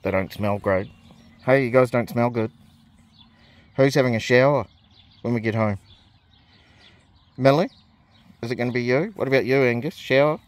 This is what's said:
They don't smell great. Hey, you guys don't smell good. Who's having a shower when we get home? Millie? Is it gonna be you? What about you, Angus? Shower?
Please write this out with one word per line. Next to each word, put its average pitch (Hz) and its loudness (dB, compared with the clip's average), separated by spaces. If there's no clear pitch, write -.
They 95 -6
don't 95 -4
smell 101 -4
great. 98 -2
Hey, 135 2
you 117 -4
guys 127 2
don't 120 -4
smell 120 -2
good. 113 -4
Who's 135 2
having 127 2
a 107 -2
shower 127 2
when 120 -4
we 120 -2
get 110 -4
home? 107 -2
Millie? 139 2
Is 117 -8
it 123 -4
gonna 120 -4
be 120 -2
you? 139 0
What 131 -4
about 131 2
you, 131 2
Angus? 120 -2
Shower? 143 0